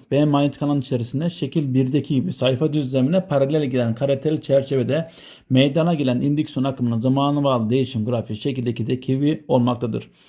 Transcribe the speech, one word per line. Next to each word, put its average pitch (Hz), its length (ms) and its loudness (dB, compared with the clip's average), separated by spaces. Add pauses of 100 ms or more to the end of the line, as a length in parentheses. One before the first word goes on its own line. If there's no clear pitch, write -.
(100)
B 143 140 2
manyetik 143 380 2
alan 143 180 0
içerisinde 131 500 -2
şekil 143 440 -2
birdeki 135 400 0
gibi 123 180 0
sayfa 131 400 0
düzlemine 143 540 0
paralel 143 400 2
giden 123 280 0
karetel 151 460 0
çerçevede 135 680 0 (420)
meydana 143 440 4
gelen 127 260 0
indüksiyon 147 440 -2
akımının 123 340 -2
zamanı 139 460 2
bağlı 120 260 2
değişim 127 340 0
grafiği 113 340 -4
şekil 127 280 -4
ikideki 120 400 -4
gibi 147 420 0
olmaktadır. 120 640 0 (180)